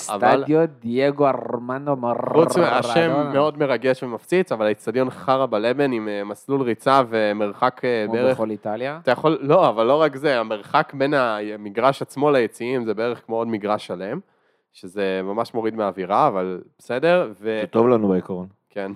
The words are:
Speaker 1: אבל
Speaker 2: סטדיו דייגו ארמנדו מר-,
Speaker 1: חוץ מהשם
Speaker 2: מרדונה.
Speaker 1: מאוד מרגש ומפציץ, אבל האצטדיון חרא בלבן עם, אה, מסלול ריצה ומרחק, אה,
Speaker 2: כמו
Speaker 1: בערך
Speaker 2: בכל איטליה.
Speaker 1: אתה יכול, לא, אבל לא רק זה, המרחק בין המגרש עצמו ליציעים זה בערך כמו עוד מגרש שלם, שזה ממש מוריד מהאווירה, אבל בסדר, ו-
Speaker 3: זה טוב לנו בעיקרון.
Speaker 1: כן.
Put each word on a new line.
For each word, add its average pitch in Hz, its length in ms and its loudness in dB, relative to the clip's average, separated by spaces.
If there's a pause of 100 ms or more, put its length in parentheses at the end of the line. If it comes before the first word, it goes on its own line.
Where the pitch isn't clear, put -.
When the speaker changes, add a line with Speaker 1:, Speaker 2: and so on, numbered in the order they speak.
Speaker 1:
אבל 139 320 2
Speaker 2:
סטדיו 147 180 2 (200)
דייגו 139 480 0
ארמנדו 123 680 -4
מר-, 120 380 -2
Speaker 1:
חוץ 165 240 4
מהשם 131 520 2
Speaker 2:
מרדונה. 143 240 0
Speaker 1:
מאוד 147 240 0
מרגש 131 460 0
ומפציץ, 135 480 -2
אבל 110 140 0
האצטדיון 117 440 0
חרא 135 360 0
בלבן 123 460 0
עם, 110 160 -4
אה, 101 160 -4
מסלול 135 380 -4
ריצה 131 480 2
ומרחק, 107 760 0
אה, 117 200 0
Speaker 2:
כמו 110 80 -4
Speaker 1:
בערך 127 240 2
Speaker 2:
בכל 110 120 -2
איטליה. 113 540 -8
Speaker 1:
אתה 131 80 2
יכול, 156 300 0
לא, 151 280 4
אבל 113 160 2
לא 143 160 4
רק 147 140 2
זה, 135 240 0
המרחק 110 580 -2
בין 139 160 0
המגרש 107 880 0
עצמו 139 300 0
ליציעים 123 540 -2
זה 110 80 -2
בערך 113 320 -4
כמו 113 100 -6
עוד 117 120 -4
מגרש 104 400 -4
שלם, 98 320 -8 (540)
שזה 95 500 -4
ממש 104 300 -4
מוריד 110 220 -4
מהאווירה, 101 520 0
אבל 92 340 -4 (180)
בסדר, 147 520 0
ו- - 20 -16 (280)
Speaker 3:
זה - 80 -4
טוב 117 180 4
לנו 110 200 4
בעיקרון. 92 400 -2 (220)
Speaker 1:
כן. 98 260 -10